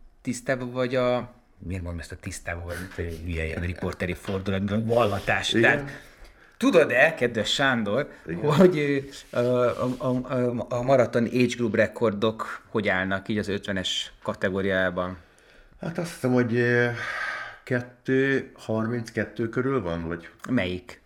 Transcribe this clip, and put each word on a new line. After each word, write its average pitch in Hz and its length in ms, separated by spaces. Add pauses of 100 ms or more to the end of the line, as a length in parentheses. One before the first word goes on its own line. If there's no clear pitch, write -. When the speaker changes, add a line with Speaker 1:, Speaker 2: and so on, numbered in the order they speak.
(220)
Speaker 1:
tisztában 123 480
vagy 127 240
a... 123 400 (240)
Miért 92 240
mondom 85 180
ezt - 120
a 87 40
tisztában 87 480
vagy, 87 160
mint 90 320
egy 82 120
hülye 80 200
ilyen 80 180
riporteri 90 520
fordulat, 98 680
vallatás. 107 680
Speaker 2:
Igen. 117 100
Speaker 1:
Tehát 131 400 (540)
tudod-e, 160 580
kedves 113 380
Sándor, 127 580 (160)
Speaker 2:
Igen. 107 280
Speaker 1:
hogy, 156 240 (520)
ö, 127 80
a, 123 460
a, 127 140
a, 127 360
a, 123 340
a 123 140
maraton 123 420
age 120 320
group 113 180
rekordok 110 920
hogy 104 200
állnak 95 400
így 107 100
az 101 100
ötvenes 98 640 (100)
kategóriában? 92 960 (640)
Speaker 2:
Hát 170 180
azt 170 140
hiszem, 127 200
hogy, 120 220
ö, 120 320 (800)
kettő 131 880
harminckettő 113 960
körül 127 340
van, 85 260
vagy 85 200 (200)
Speaker 1:
Melyik? 92 580